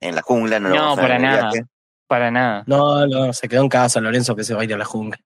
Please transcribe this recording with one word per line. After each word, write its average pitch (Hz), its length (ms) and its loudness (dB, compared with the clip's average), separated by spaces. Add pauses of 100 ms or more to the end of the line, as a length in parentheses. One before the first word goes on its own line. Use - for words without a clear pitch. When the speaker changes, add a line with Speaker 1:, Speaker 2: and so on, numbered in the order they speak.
Speaker 1:
en 85 140 -6
la 80 80 -4
jungla, 113 380 0
no 98 100 -2
lo 92 60 2
Speaker 2:
No, 151 60 2
Speaker 1:
vamos 151 160 0
a - 40 2
ver 127 80 2
Speaker 2:
para 127 80 2
Speaker 1:
en 123 60 0
el 131 120 2
Speaker 2:
nada. 113 160 0
Speaker 1:
viaje. 117 140 -4 (400)
Speaker 2:
Para 120 240 0
nada. 117 360 0
Speaker 3:
No, 143 400 2
no, 131 280 0
se - 140 -8
quedó 127 140 2
en 139 60 2
casa 123 320 2
Lorenzo, 120 360 0
que 107 80 -6
se 113 100 -6
va 104 80 -2
a - 20 -4
ir 107 80 -4
a 104 60 -4
la 104 80 -6
jungla. 107 400 -8